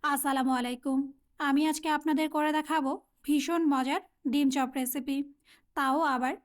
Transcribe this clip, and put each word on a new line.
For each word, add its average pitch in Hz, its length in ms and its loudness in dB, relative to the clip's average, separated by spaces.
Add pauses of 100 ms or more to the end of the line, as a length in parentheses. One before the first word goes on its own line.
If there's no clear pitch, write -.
(120)
আসসালামু 269 480 0
আলাইকুম। 254 400 -2 (480)
আমি 277 200 4
আজকে 311 200 -2 (100)
আপনাদের 311 380 0
করে 302 220 2
দেখাবো 302 340 0 (320)
ভীষণ 302 380 0 (100)
মজার 277 300 0 (280)
ডিম 285 260 2
চপ 262 220 0
রেসিপি, 262 400 -4 (600)
তাও 269 220 2 (160)
আবার 254 180 -2 (120)